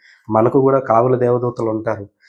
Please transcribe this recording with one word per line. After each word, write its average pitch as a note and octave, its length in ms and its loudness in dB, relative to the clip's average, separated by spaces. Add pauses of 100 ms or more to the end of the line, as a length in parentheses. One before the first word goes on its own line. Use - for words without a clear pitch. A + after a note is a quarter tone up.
(300)
మనకు A#2 320 2
కూడా C3+ 180 2
కావలి B2 400 2
దేవదూతలు A#2+ 500 -2
ఉంటారు. A2 400 -6 (180)